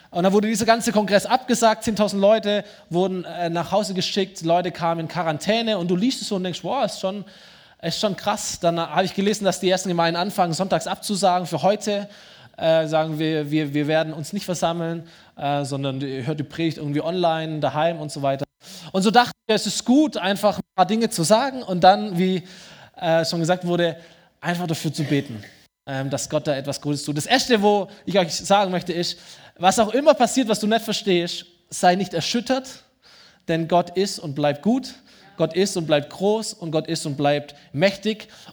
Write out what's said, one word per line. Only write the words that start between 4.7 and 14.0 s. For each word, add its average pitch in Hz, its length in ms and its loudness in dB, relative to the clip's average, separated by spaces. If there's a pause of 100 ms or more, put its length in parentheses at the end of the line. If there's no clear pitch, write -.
kamen 165 300 -2
in 160 60 -6
Quarantäne 196 720 -2
und 175 120 -2
du 185 60 2
liest 233 280 0
es - 60 -8
so 202 80 -2
und 185 60 -4
denkst, 180 200 -6
wow, 233 220 -2
ist - 140 -6
schon, 190 240 -6 (600)
ist 165 160 -4
schon 202 160 -2
krass. - 440 -4
Dann 170 200 0
habe 165 260 0
ich 175 80 -4
gelesen, 202 320 0
dass 175 140 0
die 185 100 0
ersten 185 200 0
Gemeinden 170 300 2
anfangen, 180 340 0
sonntags 185 340 -2
abzusagen 185 580 0
für 175 160 -4
heute. 202 480 0 (480)
Äh, 160 300 2
sagen 156 320 0
wir, 156 320 -2
wir, 147 240 0
wir 147 100 0
werden 156 260 0